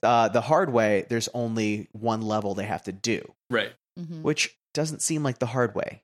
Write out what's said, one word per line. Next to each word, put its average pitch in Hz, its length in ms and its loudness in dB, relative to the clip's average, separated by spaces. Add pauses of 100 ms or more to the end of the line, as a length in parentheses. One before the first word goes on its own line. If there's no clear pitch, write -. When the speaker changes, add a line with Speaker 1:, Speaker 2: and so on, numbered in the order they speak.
Speaker 1:
uh, 117 260 6
the 110 120 2
hard 156 320 2
way, 107 340 4
there's 117 260 -2
only 113 600 -2
one 113 280 -2
level 107 340 -2
they 101 100 -4
have 101 180 -4
to 95 80 -6
do." 98 300 -2 (280)
Speaker 2:
Right. 110 220 -2 (280)
Speaker 3:
Mm-hmm. 160 240 -10
Speaker 1:
Which - 340 -2 (160)
doesn't 156 280 -4
seem 156 220 0
like 131 160 -2
the 123 60 0
hard 120 300 0
way. - 280 -4